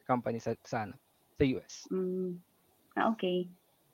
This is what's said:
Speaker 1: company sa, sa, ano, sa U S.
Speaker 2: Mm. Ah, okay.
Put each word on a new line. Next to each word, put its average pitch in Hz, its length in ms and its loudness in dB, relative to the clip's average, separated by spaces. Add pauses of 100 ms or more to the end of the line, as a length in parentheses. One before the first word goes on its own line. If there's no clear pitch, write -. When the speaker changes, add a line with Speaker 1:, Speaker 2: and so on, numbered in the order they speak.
Speaker 1:
company 117 320 0
sa, 113 240 -2
sa, 113 240 -4
ano, 95 80 -10 (420)
sa - 80 4
U 131 140 4
S. - 320 -12
Speaker 2:
Mm. 185 480 -2 (560)
Ah, 220 160 2
okay. 180 400 0 (440)